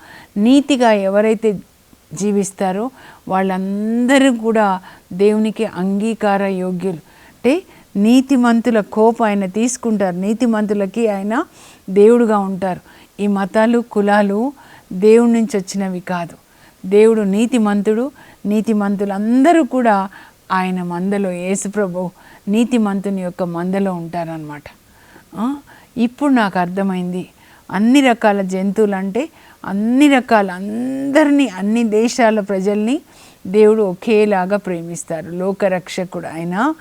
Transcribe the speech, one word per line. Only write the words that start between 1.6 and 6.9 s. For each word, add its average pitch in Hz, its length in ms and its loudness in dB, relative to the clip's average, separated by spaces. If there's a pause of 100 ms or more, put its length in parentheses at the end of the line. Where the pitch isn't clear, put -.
జీవిస్తారో 196 760 -2 (380)
వాళ్ళందరూ 208 1040 0
కూడా 220 480 0 (320)
దేవునికి 214 520 0
అంగీకార 202 760 -2
యోగ్యులు. 185 580 -4 (280)